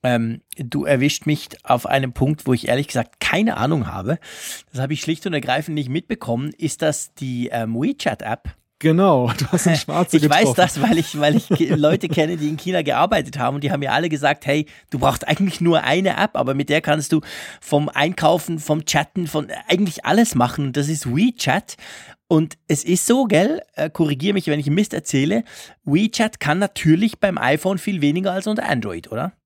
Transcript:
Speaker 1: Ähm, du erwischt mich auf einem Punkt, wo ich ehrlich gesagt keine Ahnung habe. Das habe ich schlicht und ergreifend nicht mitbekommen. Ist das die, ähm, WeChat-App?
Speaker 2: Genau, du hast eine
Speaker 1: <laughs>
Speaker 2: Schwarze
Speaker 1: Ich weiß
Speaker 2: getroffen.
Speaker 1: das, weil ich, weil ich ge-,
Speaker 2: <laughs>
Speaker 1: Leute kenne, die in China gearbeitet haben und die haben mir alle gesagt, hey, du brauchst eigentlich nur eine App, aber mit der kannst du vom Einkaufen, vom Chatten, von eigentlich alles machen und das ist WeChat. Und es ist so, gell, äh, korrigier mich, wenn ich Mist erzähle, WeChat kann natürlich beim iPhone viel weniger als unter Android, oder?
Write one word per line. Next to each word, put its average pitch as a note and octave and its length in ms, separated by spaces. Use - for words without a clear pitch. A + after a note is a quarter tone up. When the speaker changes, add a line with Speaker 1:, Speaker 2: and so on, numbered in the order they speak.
Speaker 1:
Ähm, A#2 380
du C#3 280
erwischt C#3+ 400
mich D3+ 240
auf B2 220
einem C3 280
Punkt, D3 340
wo C3 60
ich - 160
ehrlich C3+ 180
gesagt - 320
keine - 380
Ahnung C#3 280
habe. G2 320
Das B2+ 80
habe C3+ 140
ich C#3+ 80
schlicht E3 260
und F3+ 60
ergreifend D3+ 420
nicht C#3 140
mitbekommen. C#3+ 680
Ist - 240
das - 340
die, B2 360
ähm, A2+ 240
WeChat-App? B2 800
Speaker 2:
Genau, D#3+ 580
du C3+ 100
hast F3+ 200
eine E3+ 100
Speaker 1:
<laughs> - 0
Speaker 2:
Schwarze D#3+ 380
Speaker 1:
Ich D3+ 140
weiß D3 100
Speaker 2:
getroffen. C3+ 160
Speaker 1:
das, F3 260
weil A3+ 180
ich, D3+ 200
weil D3+ 160
ich - 140
ge-, E3 260
Speaker 2:
<laughs> - 0
Speaker 1:
Leute D#3 320
kenne, D#3+ 300
die D3+ 100
in D#3 80
China F3+ 260
gearbeitet D3 560
haben C3 180
und C#3+ 100
die C3+ 80
haben C#3+ 80
mir C3 100
alle D3+ 160
gesagt, D3 380
hey, D3+ 220
du C3+ 100
brauchst - 280
eigentlich F3 320
nur E3+ 240
eine F3+ 320
App, - 220
aber C3+ 160
mit C#3+ 160
der D3+ 100
kannst D#3 320
du D#3+ 80
vom D3 300
Einkaufen, E3 680
vom D3+ 260
Chatten, D#3 420
von D3 200
eigentlich F3+ 380
alles G#3 280
machen B2+ 340
und C3 100
das C#3+ 100
ist D3 260
WeChat. F#3 640
Und D#3+ 280
es D3 160
ist F3+ 200
so, B3+ 200
gell, A3 340
äh, D#3 140
korrigier D#3 440
mich, F#3+ 140
wenn D3+ 140
ich C#3+ 80
Mist F#3+ 240
erzähle, D#3 500
WeChat E3+ 560
kann D3+ 180
natürlich F#3+ 640
beim F#3+ 180
iPhone D#3+ 420
viel G3 200
weniger E3+ 320
als F#3+ 160
unter G#3+ 180
Android, G#2 460
oder? C#3 220